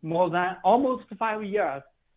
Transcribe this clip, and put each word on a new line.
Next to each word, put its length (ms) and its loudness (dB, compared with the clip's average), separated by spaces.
more 260 0
than 360 -2
almost 400 4
five 260 -4
years, 380 -2